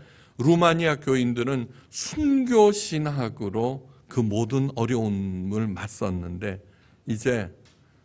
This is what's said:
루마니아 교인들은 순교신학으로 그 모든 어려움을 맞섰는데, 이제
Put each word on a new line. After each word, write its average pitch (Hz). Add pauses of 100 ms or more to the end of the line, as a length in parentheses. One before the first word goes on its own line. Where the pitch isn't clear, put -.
(380)
루마니아 165
교인들은 123 (200)
순교신학으로 151 (180)
그 -
모든 117
어려움을 104
맞섰는데, 92 (440)
이제 110 (520)